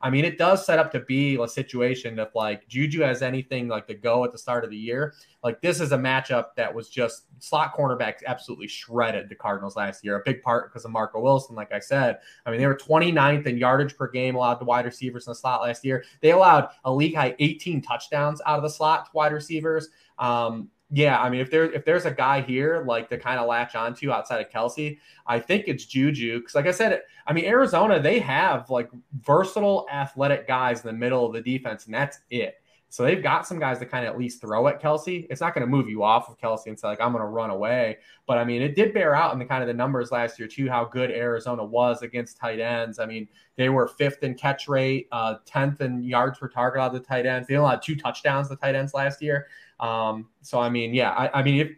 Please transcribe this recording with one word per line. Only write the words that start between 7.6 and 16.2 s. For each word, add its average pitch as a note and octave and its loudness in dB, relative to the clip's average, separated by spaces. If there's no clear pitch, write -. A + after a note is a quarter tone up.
cornerbacks B2 -2
absolutely B2 -8
shredded A2+ -4
the G2+ -18
Cardinals G2 -6
last G2+ -6
year, G#2 -2
a G2+ -8
big C3+ -2
part A#2+ -2
'cause - -16
of A2+ -12
Marco A2 -4
Wilson, C3 2
like G#2 -12
I G#2 -4
said. B2+ 0
I A#2 -4
mean, A2+ -2
they C#3 4
were C#3 2
twenty-ninth D3 4
in A#2+ 0
yardage C3+ 2
per B2+ -6
game B2+ -2
allowed B2 2
to B2 -8
wide A#2+ 2
receivers A#2+ -8
in B2 -10
the A2+ -12
slot B2 -2
last A#2+ -4
year. C3 0